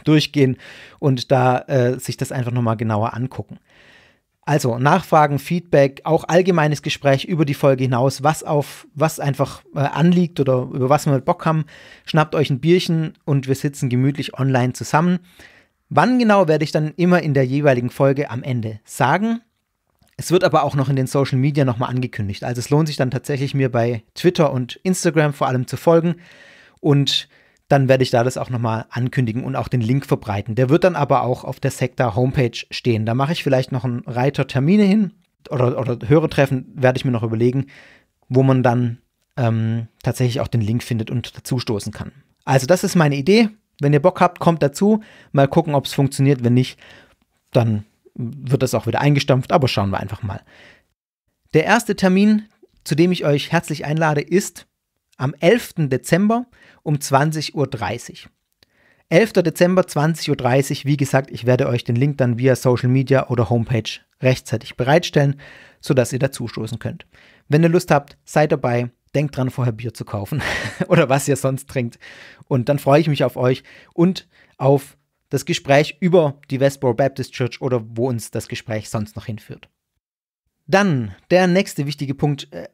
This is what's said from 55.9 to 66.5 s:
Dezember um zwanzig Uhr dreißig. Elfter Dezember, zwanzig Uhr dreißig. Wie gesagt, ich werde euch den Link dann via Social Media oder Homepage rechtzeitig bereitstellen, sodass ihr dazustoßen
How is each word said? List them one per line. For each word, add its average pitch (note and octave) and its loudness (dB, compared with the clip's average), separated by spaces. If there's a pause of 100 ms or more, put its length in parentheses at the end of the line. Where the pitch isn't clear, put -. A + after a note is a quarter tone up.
Dezember G#3 0 (360)
um D3 -2
zwanzig D3 0
Uhr C#3+ -2
dreißig. - -10 (800)
Elfter G3+ 4
Dezember, F3 2
zwanzig D3+ -2
Uhr C#3 0
dreißig. C#3 0
Wie D3 2
gesagt, C3+ -2
ich A2+ -12
werde B2+ 2
euch A#2+ -2
den A#2 -2
Link C#3+ 0
dann B2 0
via B2+ 2
Social B2 0
Media C3 2
oder A#2 0
Homepage A2+ -2 (320)
rechtzeitig - -2
bereitstellen, C#3+ 2 (400)
sodass B2+ 0
ihr B2+ -2
dazustoßen A#2+ -6